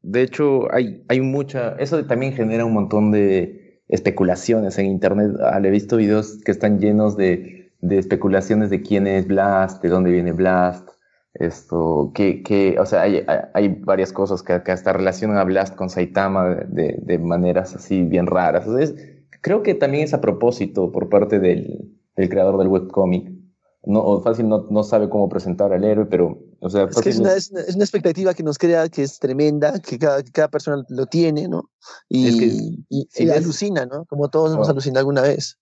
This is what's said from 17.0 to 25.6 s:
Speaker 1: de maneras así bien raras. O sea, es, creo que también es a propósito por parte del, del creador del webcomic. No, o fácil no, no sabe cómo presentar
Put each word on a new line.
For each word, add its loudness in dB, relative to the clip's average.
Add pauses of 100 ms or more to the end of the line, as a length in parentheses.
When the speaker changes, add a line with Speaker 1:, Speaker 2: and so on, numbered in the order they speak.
Speaker 1:
de -2
maneras 0
así -2
bien 2
raras. 0
O -2
sea, 2
es, -6 (460)
creo 0
que 0
también 0
es -4
a 0
propósito -2
por -4
parte 2
del, -2 (180)
del 0
creador 2
del 2
webcomic. 0 (520)
No, 2
o 2
fácil 0
no, 0
no 0
sabe 0
cómo 0
presentar -2